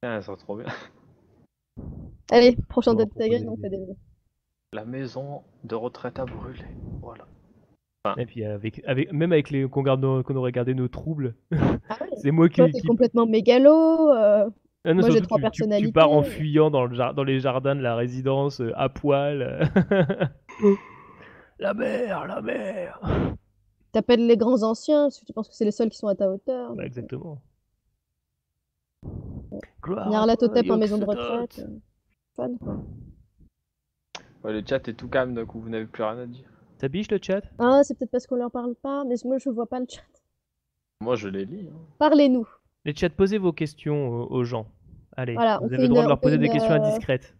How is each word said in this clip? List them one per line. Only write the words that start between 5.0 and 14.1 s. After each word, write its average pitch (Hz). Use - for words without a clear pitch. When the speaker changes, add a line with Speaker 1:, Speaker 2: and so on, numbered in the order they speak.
Speaker 1:
de 113
retraite -
a 131
brûlé. 123
Voilà. 117
Enfin. 104
Speaker 3:
Et 123
puis 113
avec, 107
avec, 131
même 165
avec 151
les, 135
qu'on 139
garde 135
nos, 131
qu'on 135
aurait 127
gardé 127
nos 127
troubles, 143
<laughs> -
Speaker 2:
Ah -
ouais. -
Speaker 3:
c'est 139
moi 165
qui, -
Speaker 2:
Toi, 170
t'es 139
Speaker 3:
qui -
Speaker 2:
complètement 233
mégalo, 285